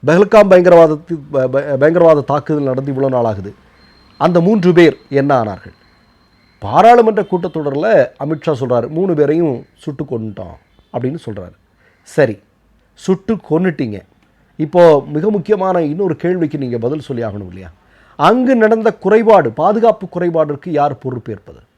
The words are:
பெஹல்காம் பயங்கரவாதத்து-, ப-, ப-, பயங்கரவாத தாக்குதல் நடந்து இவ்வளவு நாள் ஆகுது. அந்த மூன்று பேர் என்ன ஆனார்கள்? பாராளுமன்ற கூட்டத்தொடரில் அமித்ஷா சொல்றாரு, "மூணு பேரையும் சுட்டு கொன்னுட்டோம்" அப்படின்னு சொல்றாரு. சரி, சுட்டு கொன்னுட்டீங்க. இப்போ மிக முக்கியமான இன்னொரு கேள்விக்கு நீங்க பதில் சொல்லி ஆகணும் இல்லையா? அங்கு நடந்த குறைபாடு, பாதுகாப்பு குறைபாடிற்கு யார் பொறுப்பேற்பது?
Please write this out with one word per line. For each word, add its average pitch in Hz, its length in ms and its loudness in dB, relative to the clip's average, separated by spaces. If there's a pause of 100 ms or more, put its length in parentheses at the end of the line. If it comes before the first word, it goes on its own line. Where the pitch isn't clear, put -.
பெஹல்காம் 202 440 4
பயங்கரவாதத்து-, 170 680 4 (120)
ப-, 135 220 -2
ப-, 139 260 -2
பயங்கரவாத 160 420 4
தாக்குதல் 143 480 -4
நடந்து 135 240 -6
இவ்வளவு 135 220 -2
நாள் 120 160 0
ஆகுது. 98 200 -10 (680)
அந்த 170 240 0
மூன்று 180 320 2
பேர் 160 220 4 (140)
என்ன 139 220 0 (100)
ஆனார்கள்? 98 340 -10 (840)
பாராளுமன்ற 220 640 4
கூட்டத்தொடரில் 170 680 -4 (320)
அமித்ஷா 151 380 -4
சொல்றாரு, 120 280 -2
"மூணு 175 240 -4
பேரையும் 151 400 0 (240)
சுட்டு 151 260 -12
கொன்னுட்டோம்" 107 540 -12 (360)
அப்படின்னு 151 320 -6
சொல்றாரு. 98 300 -14 (460)
சரி, 131 340 0 (580)
சுட்டு 190 420 -4 (140)
கொன்னுட்டீங்க. 147 520 -4 (580)
இப்போ 160 240 2 (300)
மிக 160 160 -2
முக்கியமான 190 520 -2
இன்னொரு 160 340 -4
கேள்விக்கு 170 420 -4
நீங்க 123 200 -6
பதில் 135 300 -6
சொல்லி 120 160 -8
ஆகணும் 101 240 -10
இல்லையா? 90 240 -20 (440)
அங்கு 247 400 2
நடந்த 220 380 0
குறைபாடு, 202 580 2
பாதுகாப்பு 208 640 0
குறைபாடிற்கு 165 540 -4
யார் 143 340 -2
பொறுப்பேற்பது? 117 580 -12 (160)